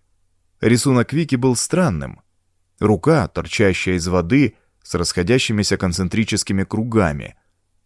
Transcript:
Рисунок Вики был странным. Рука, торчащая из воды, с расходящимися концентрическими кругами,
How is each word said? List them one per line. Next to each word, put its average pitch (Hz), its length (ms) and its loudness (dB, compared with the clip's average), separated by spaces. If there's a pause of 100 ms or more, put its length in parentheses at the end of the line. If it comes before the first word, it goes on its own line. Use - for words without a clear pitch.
(600)
Рисунок 120 520 2
Вики 143 240 -2
был 127 180 0
странным. 113 680 -2 (580)
Рука, 107 480 2
торчащая 92 640 0
из 87 140 -2
воды, 92 480 2 (260)
с - 140 -8
расходящимися 101 800 0
концентрическими 95 880 -2
кругами, 98 720 -2 (500)